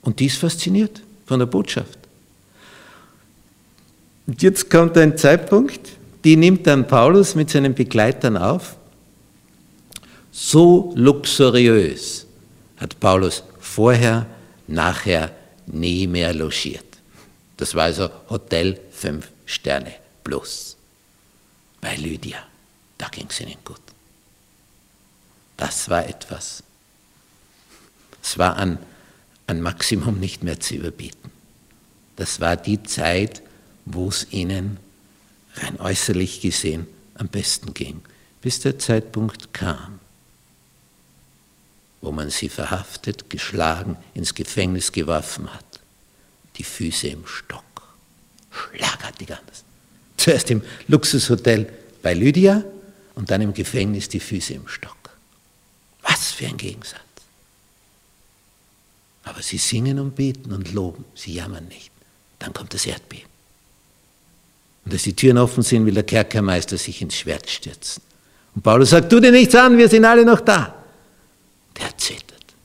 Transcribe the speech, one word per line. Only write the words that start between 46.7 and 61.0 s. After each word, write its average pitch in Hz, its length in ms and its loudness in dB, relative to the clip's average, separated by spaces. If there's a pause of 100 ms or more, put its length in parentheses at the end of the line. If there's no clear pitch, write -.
im 78 180 -14
Stock. - 380 -16 (840)
Schlagartig - 840 -10
anders. - 320 -20 (520)
Zuerst - 360 0
im 107 100 0 (240)
Luxushotel 120 840 0 (280)
bei 87 140 -2
Lydia 180 480 4 (540)
und 107 140 -8
dann 101 120 0
im 104 120 -4
Gefängnis 101 540 -6
die - 120 -6
Füße - 340 -8
im 67 120 -16
Stock. - 300 -16 (1080)
Was - 300 -4
für - 140 -10
ein - 100 -10
Gegensatz. - 440 -14 (2250)
Aber - 180 -18
sie - 160 -8
singen 131 400 -2
und 139 160 -8
beten 131 380 -4
und 92 200 -10
loben, 92 320 -8 (100)